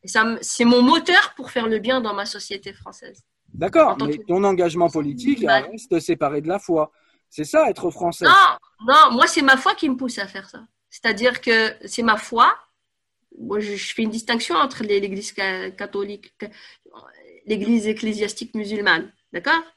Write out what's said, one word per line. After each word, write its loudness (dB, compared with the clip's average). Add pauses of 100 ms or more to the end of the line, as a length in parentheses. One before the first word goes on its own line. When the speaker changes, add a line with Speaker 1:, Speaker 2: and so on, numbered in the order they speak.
Speaker 1:
Et -16
ça 2
me, -2
c'est -2
mon 6
moteur 4
pour -16
faire -4
le -2
bien 0
dans -4
ma -6
société -12
française. -20 (280)
Speaker 2:
D'accord, 2
Speaker 1:
En -2
tant -4
Speaker 2:
mais -4
Speaker 1:
que -14
Speaker 2:
ton 0
engagement 2
politique -2
Speaker 1:
musulmane. 2
Speaker 2:
reste -4
séparé -2
de -12
la -4
foi. -2 (360)
C'est -10
ça, 2
être -4
français. -6
Speaker 1:
Non, 4
non, 8
moi, 4
c'est -2
ma 6
foi 0
qui -2
me -2
pousse -8
à -8
faire -16
ça. -20 (300)
C'est-à-dire -2
que 0 (140)
c'est -6
ma 2
foi. 2 (840)
Moi, -6
je, -6
je -10
fais -4
une -2
distinction -6
entre -2
les, 0
l'église -8
ca-, -6
catholique, -10
ca-, -12 (960)
l'église 0
ecclésiastique -6
musulmane, -2 (220)
d'accord ? -2 (160)